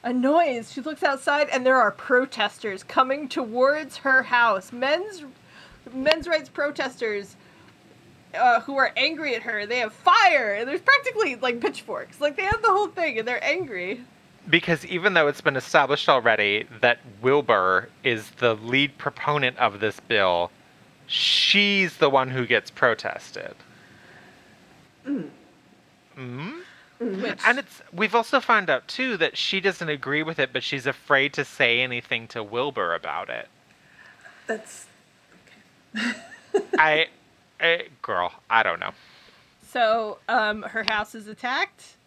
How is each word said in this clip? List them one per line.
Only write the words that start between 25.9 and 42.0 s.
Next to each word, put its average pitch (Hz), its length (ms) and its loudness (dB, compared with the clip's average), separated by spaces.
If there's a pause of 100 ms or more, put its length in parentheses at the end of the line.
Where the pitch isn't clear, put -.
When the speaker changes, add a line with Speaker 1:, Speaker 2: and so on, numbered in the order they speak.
Speaker 2:
Mm? 139 440 -10 (400)
Speaker 3:
Mm. 196 220 -6
Speaker 1:
Which - 240 -6
Speaker 2:
And 247 120 0
it's, - 240 -16 (100)
we've 190 220 -4
also 240 260 2
found 202 300 0
out, 127 180 0
too, 254 300 -4
that 156 180 0
she - 240 -2
doesn't 175 280 -2
agree 147 340 -2
with 160 160 -6
it, 135 140 0
but 127 100 -4
she's 131 240 -6
afraid 139 480 0
to 143 100 -4
say 120 380 0
anything 120 460 -6
to 117 140 -8
Wilbur 110 520 -2
about 82 340 -6
it. 58 200 -10 (960)
Speaker 3:
That's, - 400 -10 (1080)
okay. 226 200 -4 (400)
<laughs> - 240 0
Speaker 2:
I, 156 300 6 (520)
I, 165 280 0 (120)
girl, 90 320 -2 (160)
I 113 140 6
don't 87 180 0
know. 95 120 -6 (760)
Speaker 1:
So, 220 500 0 (100)
um, 220 340 0
her 214 260 -6
house 214 260 -2
is 214 140 -16
attacked 262 680 -6 (100)